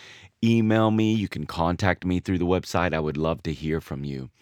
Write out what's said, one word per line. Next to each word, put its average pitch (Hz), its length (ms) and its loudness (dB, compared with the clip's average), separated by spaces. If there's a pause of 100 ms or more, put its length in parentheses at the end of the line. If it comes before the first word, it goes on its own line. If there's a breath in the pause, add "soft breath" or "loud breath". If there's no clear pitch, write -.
(440 loud breath)
email 110 460 4
me. 110 240 2
You 101 140 -2
can 76 180 -8
contact 87 580 0
me 90 160 0
through 92 180 -2
the 87 80 0
website. 87 480 0
I 80 60 -2
would 76 160 -4
love 80 280 -2
to 80 80 -4
hear 78 280 -4
from 71 240 -10
you. 67 260 -10 (120)